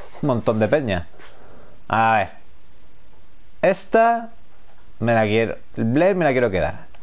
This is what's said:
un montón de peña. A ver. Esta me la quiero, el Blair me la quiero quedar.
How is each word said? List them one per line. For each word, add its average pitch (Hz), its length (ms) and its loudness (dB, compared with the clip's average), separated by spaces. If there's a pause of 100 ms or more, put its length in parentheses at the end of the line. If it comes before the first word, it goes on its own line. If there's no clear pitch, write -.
(220)
un 151 60 0
montón 117 300 2
de 107 120 4
peña. 110 380 2 (840)
A 113 280 4
ver. 98 120 2 (1300)
Esta 226 680 2 (720)
me 117 140 4
la 110 80 6
quiero, 107 320 2 (220)
el 110 80 0
Blair 170 300 4
me 175 100 2
la 139 60 4
quiero 123 200 2
quedar. 85 340 0 (180)